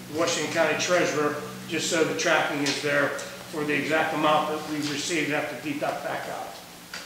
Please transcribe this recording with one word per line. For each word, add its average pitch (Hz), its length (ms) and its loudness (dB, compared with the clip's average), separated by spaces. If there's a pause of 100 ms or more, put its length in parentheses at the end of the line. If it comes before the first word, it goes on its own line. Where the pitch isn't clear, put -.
(140)
Washington 165 380 0
County 156 260 4
Treasurer, 147 580 2 (320)
just 156 220 -2
so 160 120 4
the 143 160 2
tracking 147 440 2
is 139 200 0
there 143 260 4 (440)
for 151 120 -2
the 147 100 2
exact 151 400 2
amount 151 360 4
that 151 200 -4
we 151 60 -2 (140)
received 143 400 0
and 151 40 0
have 143 160 0 (120)
to 147 100 -4
deduct - 320 -2
back - 260 -4
out." - 180 -6 (580)